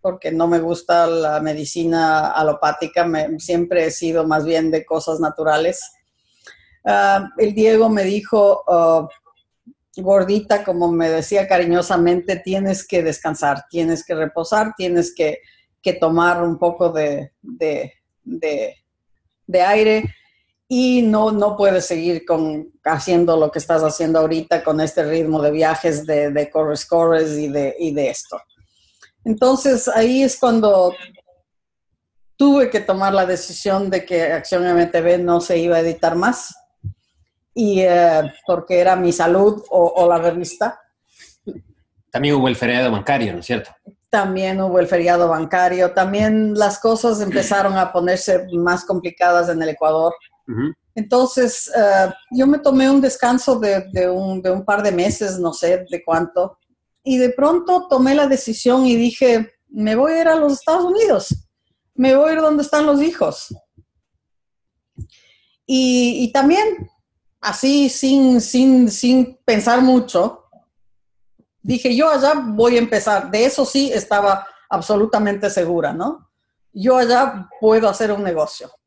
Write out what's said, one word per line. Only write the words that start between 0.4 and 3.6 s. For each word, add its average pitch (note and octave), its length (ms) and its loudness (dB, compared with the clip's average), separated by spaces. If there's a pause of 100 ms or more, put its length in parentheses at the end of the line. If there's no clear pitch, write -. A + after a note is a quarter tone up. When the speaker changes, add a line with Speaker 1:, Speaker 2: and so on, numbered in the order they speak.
Speaker 1:
me E3+ 100 0
gusta E3+ 480 0
la D#3 340 -2
medicina D#3 920 -2
alopática, D#3 720 -2
me, D#3 340 -4
siempre E3+ 480 -2